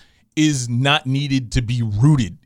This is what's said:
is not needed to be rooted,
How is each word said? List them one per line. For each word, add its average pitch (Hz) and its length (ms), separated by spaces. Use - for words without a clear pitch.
is 147 320
not 135 360
needed 135 480
to 131 100
be 120 200
rooted, 113 640